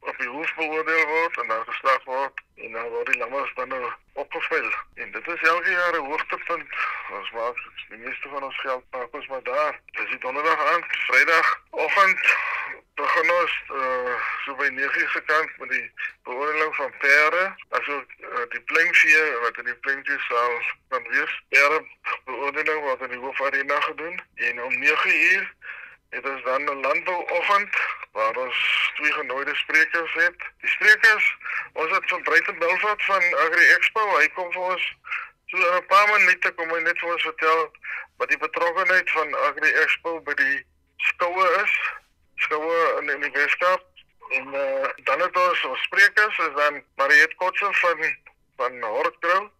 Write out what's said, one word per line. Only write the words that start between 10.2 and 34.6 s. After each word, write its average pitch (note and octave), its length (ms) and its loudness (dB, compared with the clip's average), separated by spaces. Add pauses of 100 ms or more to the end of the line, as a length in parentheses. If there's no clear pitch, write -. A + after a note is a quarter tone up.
aand, E3+ 120 0 (220)
Vrydagoggend D#3+ 1120 4 (760)
begin E3 360 2
ons, F3 380 2
eh, B2+ 520 -2 (240)
so C#3 100 -10
by C#3 140 0
nege C#3 320 -2
uur D#3 80 0
se E3+ 120 -4
kant D#3 380 0
met C3 100 -10
die - 240 -4 (300)
beoordeling D3+ 520 -2
van C3+ 240 -4
perde, D#3 580 4 (120)
asook, C3+ 420 -4 (100)
eh, A#2+ 280 -6
die A#2 120 -8
pluimvee D#3 800 4
wat A#2 180 -2
in A#2+ 60 -12
die A#2+ 100 -6
pluimveesaal B2 880 -2 (280)
kan B2+ 200 -2
wees. C#3+ 400 -2
Perde C#3+ 380 4 (380)
beoordeling C#3+ 560 -4
word C3+ 200 -4
in B2+ 100 -8
die B2 80 -10
hoofarena C#3 640 -2
gedoen D#3+ 400 -6 (140)
en B2 280 -4
om B2+ 160 -4
nege D#3+ 540 2
uur F#3+ 220 -2 (560)
het B2 140 -12
ons C3+ 200 -6
dan C3 180 0
'n C#3+ 180 -4
landbouoggend F3 920 0 (380)
waar A2 240 0
ons - 580 0
twee D3+ 180 0
genooide C#3+ 420 -4
sprekers D#3+ 600 2
het. E3+ 240 2 (220)
Die - 80 -6
sprekers, G#3+ 680 6 (360)
ons D#3 180 -2
het F#3+ 180 0
van F3 140 -2
Bruiten E3 360 2
Belfort F#3 460 0
van F#3+ 180 2
Agri E3 440 4 (100)
Expo, G3 420 2
hy D3+ 100 4
kom F3 240 -6
vir F3+ 100 -6